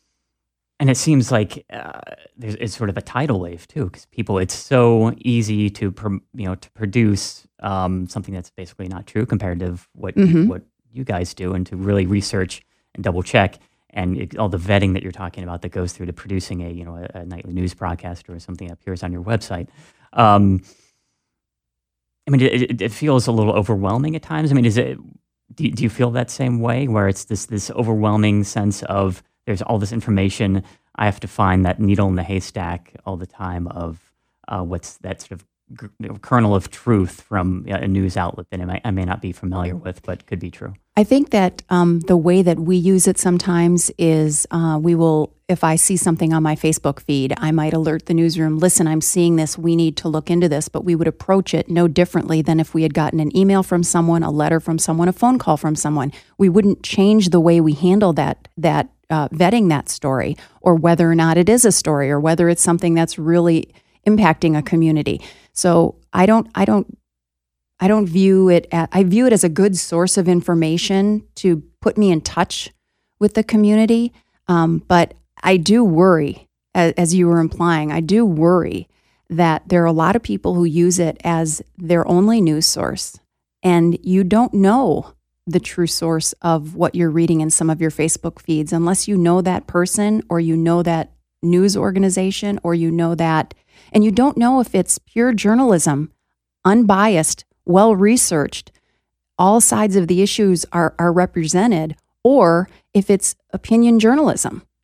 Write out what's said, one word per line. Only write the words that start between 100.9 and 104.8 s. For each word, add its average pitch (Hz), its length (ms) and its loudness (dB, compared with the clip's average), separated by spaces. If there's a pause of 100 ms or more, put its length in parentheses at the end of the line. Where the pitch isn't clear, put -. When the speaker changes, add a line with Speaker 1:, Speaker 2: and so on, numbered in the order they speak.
Speaker 2:
are 170 140 2
represented, 175 840 0 (260)
or 190 460 4 (260)
if 196 160 2
it's - 240 0 (160)
opinion 233 480 2
journalism. 240 640 0 (220)